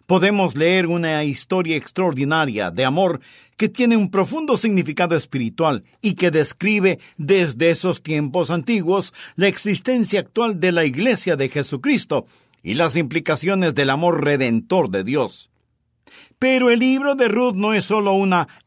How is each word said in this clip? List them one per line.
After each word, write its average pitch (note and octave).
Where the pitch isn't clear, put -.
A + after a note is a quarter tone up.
podemos F#3
leer F3
una E3
historia D#3+
extraordinaria C#3
de G#2
amor D#3+
que A3
tiene A#3
un G3
profundo G#3+
significado F3
espiritual C3+
y G3+
que F3+
describe F#3
desde E3
esos F3
tiempos D3+
antiguos F3+
la F#3+
existencia G#3
actual A3
de F3+
la E3+
Iglesia E3
de C3+
Jesucristo C#3+
y F2+
las D#3
implicaciones D#3+
del C#3
amor D#3
redentor C3
de F#2+
Dios. B2
Pero B3+
el A#3+
libro C4+
de B3+
Ruth B3
no G#3
es G#3
solo G3+
una F#3+